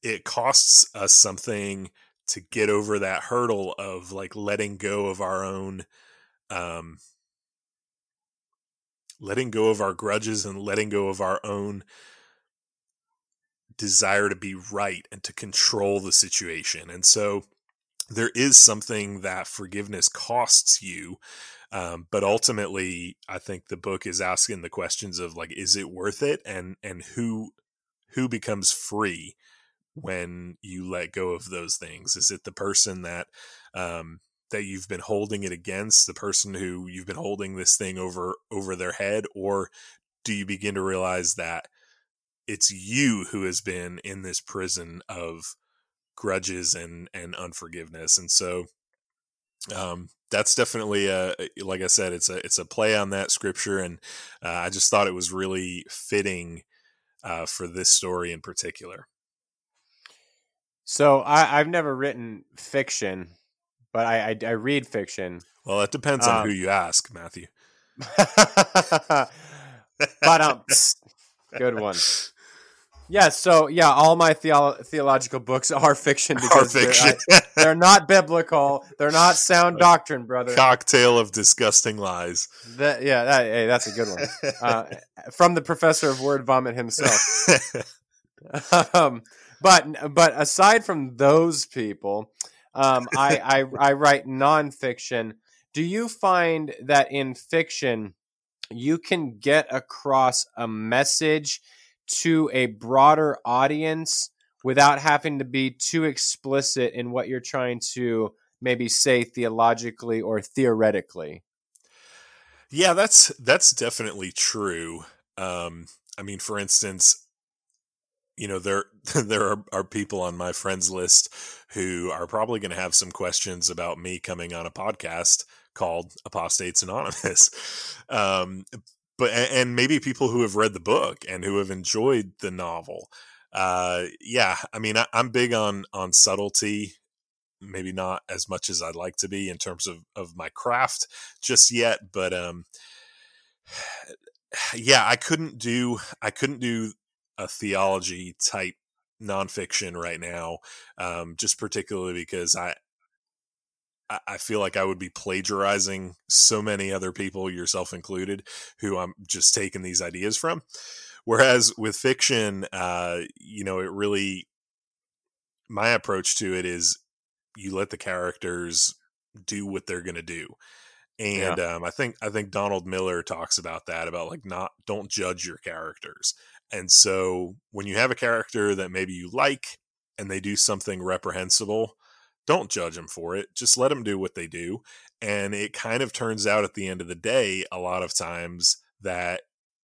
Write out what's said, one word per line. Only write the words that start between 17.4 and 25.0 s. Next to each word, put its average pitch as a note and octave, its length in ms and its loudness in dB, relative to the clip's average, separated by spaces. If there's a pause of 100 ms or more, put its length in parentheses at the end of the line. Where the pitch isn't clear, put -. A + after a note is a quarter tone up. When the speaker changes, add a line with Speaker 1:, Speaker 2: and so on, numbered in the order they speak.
Speaker 1:
there A2+ 240 -2
is B2+ 220 6
something G#2 640 4
that F#2 260 -6
forgiveness G2+ 640 -4
costs - 720 2
you, F2+ 360 -12 (540)
um, E2+ 380 -8
but G2+ 140 0
ultimately, F#2+ 960 -2 (100)
I F#2 100 -12
think F#2 300 -12
the F#2+ 80 -10
book F#2+ 300 -8
is F#2 140 -6
asking F#2 420 -2
the E2+ 80 -14
questions F2+ 480 -8